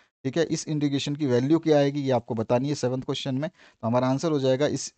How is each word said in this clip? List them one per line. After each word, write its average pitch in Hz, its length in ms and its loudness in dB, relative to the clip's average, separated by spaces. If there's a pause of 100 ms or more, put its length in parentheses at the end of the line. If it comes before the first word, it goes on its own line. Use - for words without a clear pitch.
(240)
ठीक 131 140 -4
है, 165 80 2
इस - 220 -4
इंटीग्रेशन 147 480 -2
की 151 100 -4
वैल्यू 131 320 2
क्या 156 200 4
आएगी 143 220 2
ये 135 120 -2
आपको 120 220 -2
बतानी 123 340 0
है 147 80 0
सेवंथ 127 260 -4
क्वेश्चन 135 320 -6
में। 147 160 -4
तो - 360 -14
हमारा 127 220 2
आंसर 139 240 0
हो 147 80 0
जाएगा 131 280 2
इस - 300 -6